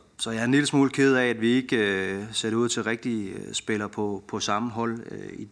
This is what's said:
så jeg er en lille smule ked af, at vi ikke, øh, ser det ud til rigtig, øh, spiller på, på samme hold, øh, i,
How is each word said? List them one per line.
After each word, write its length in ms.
så 120
jeg 100
er 40
en 60
lille 160
smule 240
ked 240
af, 120
at 140
vi 80
ikke, 280
øh, 580
ser 160
det 60
ud 120
til 160
rigtig, 440
øh, 260
spiller 340
på, 400
på 120
samme 300
hold, 420
øh, 200
i, 200